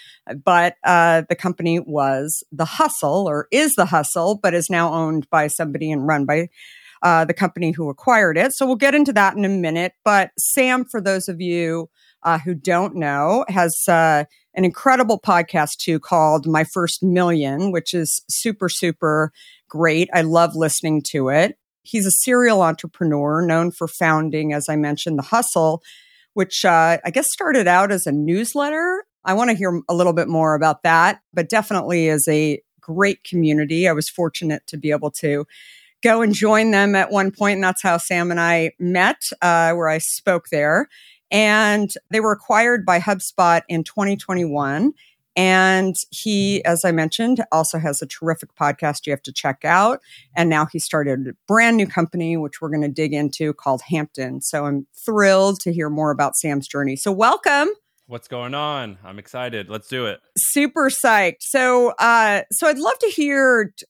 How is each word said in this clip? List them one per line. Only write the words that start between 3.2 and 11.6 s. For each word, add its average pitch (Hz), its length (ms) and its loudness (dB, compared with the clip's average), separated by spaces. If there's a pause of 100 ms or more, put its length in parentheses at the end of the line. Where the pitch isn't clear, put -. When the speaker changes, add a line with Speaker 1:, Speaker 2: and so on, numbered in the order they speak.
Speaker 1:
or 147 240 -4
is 285 220 2
The 185 100 2
Hustle, 170 580 0
but 175 120 2
is 170 160 -2
now 170 240 0
owned 160 340 -4
by 151 200 0
somebody 156 440 -6
and 139 140 -4
run 147 180 0
by, 156 240 0 (540)
uh, 165 240 4
the 175 80 -2
company 175 380 -2
who 151 180 -4
acquired 185 480 2
it. 254 160 2
So 277 100 -2
we'll 254 120 0
get 277 180 2
into 285 180 2
that 196 240 2
in 202 80 0
a 190 60 0
minute. 175 420 -2 (100)
But 196 360 2
Sam, 254 520 0
for 220 120 -6
those 190 260 -2
of 175 140 -8
you, 170 480 -4 (320)